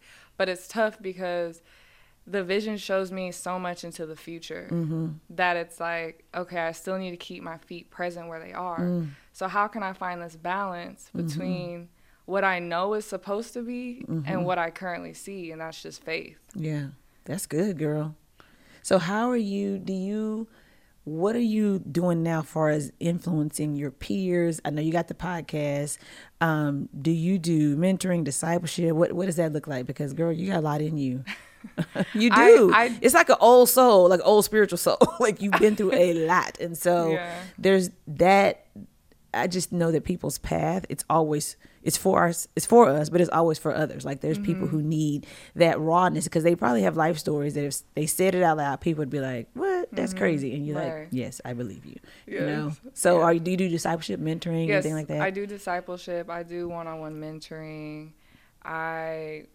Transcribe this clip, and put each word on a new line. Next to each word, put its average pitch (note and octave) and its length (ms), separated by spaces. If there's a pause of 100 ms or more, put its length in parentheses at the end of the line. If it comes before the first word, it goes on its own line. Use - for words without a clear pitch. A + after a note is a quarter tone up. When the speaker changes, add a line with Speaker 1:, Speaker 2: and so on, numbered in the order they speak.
(360)
Speaker 1:
But F#3 140
it's F3+ 180
tough G#3+ 340
because F3 600 (680)
the F#3+ 160
vision G#3 340
shows F#3+ 340
me F#3 200
so F#3 260
much F3 280
into E3+ 200
the D#3 120
future E3 520
Speaker 2:
Mm-hmm. D#3+ 380 (240)
Speaker 1:
that F3 240
it's E3+ 240
like, E3 460 (100)
"Okay, F3 240
I E3 140
still F#3 260
need F#3 120
to F3 60
keep - 240
my E3 160
feet - 320
present E3+ 380
where E3 140
they E3 120
are." F3 280
Speaker 2:
Mm. F3 300 (220)
Speaker 1:
So F#3+ 140
how G#3 200
can G#3+ 140
I F#3+ 120
find F3+ 280
this E3 140
balance F3 800
Speaker 2:
Mm-hmm. F3 100
Speaker 1:
between F3 640 (360)
what G3 180
I F#3 160
know F3 340
is G#3+ 120
supposed G3+ 480
to B3 100
be B3 440
Speaker 2:
Mm-hmm. D#3 200
Speaker 1:
and F3+ 180
what F3+ 140
I E3 100
currently F3 440
see? F#3 380
And D#3+ 100
that's D#3+ 200
just - 220
faith. D#3+ 340 (160)
Speaker 2:
Yeah, D3+ 340 (360)
that's D3 240
good, E3+ 320
girl. D3+ 360 (680)
So F#3+ 160
how G#3+ 300
are B3+ 60
you, G3+ 440
do F#3 120
you, G#3+ 560 (560)
what E3+ 320
are A#3+ 40 (160)
you G3+ 240
doing E3+ 440
now E3 180
far D#3 280
as D3+ 220 (100)
influencing D#3 760
your C#3+ 160
peers? F3 720
I - 60
know D3+ 120
you D#3+ 120
got E3+ 160
the F3 40
podcast. D3 840 (420)
Um, D3+ 480 (140)
do D#3+ 100
you E3+ 260
do D#3 380
mentoring, F3+ 480
discipleship? E3 720
What, E3 180
what F3+ 140
does E3+ 120
that E3 140
look D3 160
like? B2+ 200
Because, C#3+ 260
girl, E3 180
you E3+ 200
got F3+ 80
a - 20
lot D3+ 200
in D#3 160
you. C3 320
<laughs> - 40 (800)
You A3+ 180
Speaker 1:
I, A3 140 (100)
Speaker 2:
do. G3+ 180
Speaker 1:
I A#3 280
Speaker 2:
It's C4 140
like E4+ 140
an - 120
old B3 260
soul, A3+ 420
like F#3 140
old G#3 220
spiritual G3+ 320
soul. - 220 (100)
<laughs> - 100
Like, A3 220
you've G3+ 180
been G#3+ 160
through G3 180
a F3 200
Speaker 1:
<laughs> D#3+ 140
Speaker 2:
lot. F3 340
And E3+ 160
so F3 360
Speaker 1:
Yeah. F3 280 (160)
Speaker 2:
there's F#3+ 320 (180)
that. F#3 600 (640)
I A#2+ 140
just F3+ 240
know E3+ 200
that D3+ 140
people's E3+ 340
path, E3 500
it's - 200
always, D3+ 480 (260)
it's - 140
for F3+ 280
us, E3+ 300
it's - 100
for A#3 240
us, D3+ 200
but E3+ 120
it's E3+ 80
always D#3+ 300
for - 160
others. D3 300
Like, C#3 160
there's D#3 180
people F#3+ 280
Speaker 1:
Mm-hmm. D3 100
Speaker 2:
who D3+ 40
need D3+ 460 (280)
that E3 240
rawness E3 480
'cause D#3+ 160
they E3+ 120
probably A3+ 280
have E3+ 120
life D#3+ 240
stories D3 360
that C#3+ 100
if C#3 160 (120)
they D3+ 140
said F#3+ 260
it F3+ 80
out D#3+ 160
loud, C#3 240
people D#3 200
would C3+ 100
be D3 80
like, C3 340
"What? F4+ 380
That's B3 220
Speaker 1:
Mm-hmm. F#3 60
Speaker 2:
crazy." C#3+ 360
And D3 100
you're D3 120
Speaker 1:
Right. D3+ 240
Speaker 2:
like, D#3+ 100
"Yes, B2 320
I B2 100
believe A#2+ 320
you." C#2 120 (280)
You - 200
know? D3+ 220
Speaker 1:
Yes. D#3 120 (140)
Speaker 2:
So F3 260
Speaker 1:
Yeah. D#3+ 60
Speaker 2:
are E3+ 80
you, E3 80
do F3 100
you F#3 60
do F#3 120
discipleship, E3 500
mentoring, E3 480
Speaker 1:
Yes, F#3 180
Speaker 2:
anything D#3 100
like D3+ 120
that? D3+ 140
Speaker 1:
I F#3+ 80
do G3+ 160
discipleship. F3+ 840
I E3+ 140
do F3 260
one-on-one D#3+ 500
mentoring. D#3 920 (520)
I D#3+ 920